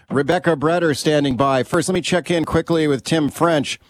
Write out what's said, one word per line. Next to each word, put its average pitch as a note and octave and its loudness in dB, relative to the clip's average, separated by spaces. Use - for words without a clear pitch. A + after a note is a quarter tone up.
Rebecca D#3+ 0
Bretter D#3+ 0
standing C#3+ 0
by. C3+ 2
First, E3 -2
let F#3 -2
me F3+ -2
check - -2
in E3+ 0
quickly D#3+ 0
with C3+ 0
Tim D3+ 0
French, D#3+ 0